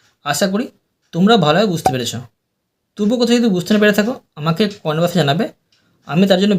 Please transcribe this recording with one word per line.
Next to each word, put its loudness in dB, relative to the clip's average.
আশা -2
করি -4
তোমরা 4
ভালোভাবে 2
বুঝতে -2
পেরেছ। -6
তবুও 0
কোথাও 2
যদি 2
বুঝতে -4
না 4
পেরে 4
থাকো, -2
আমাকে -2
কমেন্ট -4
বক্সে -2
জানাবে, 0
আমি 0
তার 4
জন্য 2